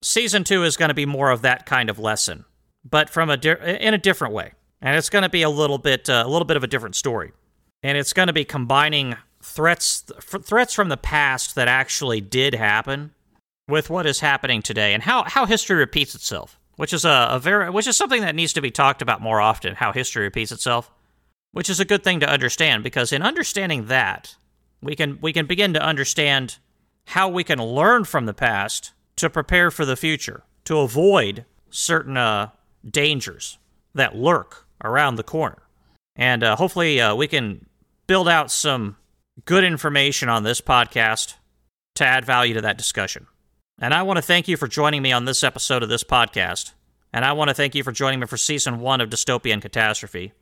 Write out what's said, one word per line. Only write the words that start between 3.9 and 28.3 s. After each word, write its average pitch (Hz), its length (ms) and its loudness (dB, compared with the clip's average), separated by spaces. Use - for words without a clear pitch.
a 208 40 2
different 160 360 0
way. 104 200 -8
And 139 140 0
it's 160 140 0
gonna 196 180 2
be 175 140 0
a 156 80 4
little 147 280 0
bit, 131 320 0
uh, 123 160 4
a 123 40 -6
little 165 160 2
bit 160 100 0
of 135 80 -2
a 127 40 -4
different 113 280 -4
story. 113 380 -4
And 139 140 -2
it's 143 160 -4
gonna 185 180 2
be 156 140 0
combining 139 720 0
threats, - 600 -2
th-, - 400 -14
threats 240 300 0
from 202 140 0
the 147 80 -2
past 143 600 -2
that 123 120 2
actually 127 540 0
did 127 320 0
happen 113 580 -2
with 147 220 -2
what 175 160 -4
is 143 160 0
happening 135 400 0
today 104 320 0
and 110 100 -2
how, 233 220 2
how 269 200 0
history 202 300 0
repeats 143 400 0
itself, - 420 -10
which - 160 -4
is 160 100 -2
a, 131 280 6
a 127 80 0
very, 180 300 0
which 208 180 -2
is 240 100 0
something 262 240 2
that 165 140 -2
needs 165 180 -2
to 160 80 -2
be 131 100 -4
talked 139 300 2
about 117 200 0
more 110 200 2
often, 107 340 2
how 110 160 0
history 110 320 -2
repeats 107 300 -4
itself, 120 360 -2
which - 180 -6
is 180 100 -2
a 196 60 2
good 196 180 0
thing 180 180 0
to 143 80 2
understand, 131 540 0
because 123 280 -2
in 139 100 -2
understanding 190 680 -4
that, 113 480 -2
we 147 140 -8
can, 143 260 -4
we 160 120 -2
can 165 120 0
begin 180 280 0
to 156 80 2
understand 139 760 0
how 190 200 2
we 180 160 -2
can 151 160 0
learn 151 440 4
from 135 240 -2
the 104 60 -4